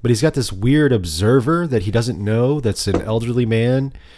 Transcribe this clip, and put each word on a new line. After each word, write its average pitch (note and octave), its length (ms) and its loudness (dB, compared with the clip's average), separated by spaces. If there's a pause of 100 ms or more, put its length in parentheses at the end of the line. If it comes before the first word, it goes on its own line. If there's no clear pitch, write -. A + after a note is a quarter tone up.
but A#2 80 2
he's A2+ 120 2
got D#3 120 2
this B2 180 -4
weird C3 400 2
observer A2+ 760 2
that B2 160 -2
he G2 80 -4
doesn't A2+ 320 -2
know A#2+ 380 0
that's A2 280 -4
an F2+ 140 0
elderly A#2 440 -2
man B2 460 0 (260)